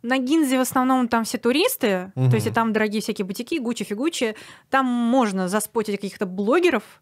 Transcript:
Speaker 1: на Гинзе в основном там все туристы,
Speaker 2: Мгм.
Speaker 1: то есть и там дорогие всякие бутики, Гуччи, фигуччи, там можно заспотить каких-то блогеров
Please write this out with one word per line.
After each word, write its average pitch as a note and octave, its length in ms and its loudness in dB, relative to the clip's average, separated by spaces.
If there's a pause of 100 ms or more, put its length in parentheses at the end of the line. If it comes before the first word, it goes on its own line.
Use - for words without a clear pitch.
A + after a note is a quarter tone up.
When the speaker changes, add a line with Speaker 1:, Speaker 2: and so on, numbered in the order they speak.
Speaker 1:
на B3 160 -2
Гинзе C4 400 2
в B3+ 40 2
основном B3+ 460 2
там A#3 160 0
все A3+ 140 -4
туристы, A#3 760 0
Speaker 2:
Мгм. B2+ 160 4
Speaker 1:
то E3+ 40 6
есть G#3+ 120 0
и A3 40 -2
там A3+ 220 0
дорогие G#3+ 280 0
всякие G3+ 240 -4
бутики, A#3+ 340 -6
Гуччи, A3+ 260 -4
фигуччи, A3+ 500 -4 (340)
там C4+ 160 2
можно A#3 640 2
заспотить G#3 460 -2
каких-то G3+ 300 -6
блогеров A3 580 2 (180)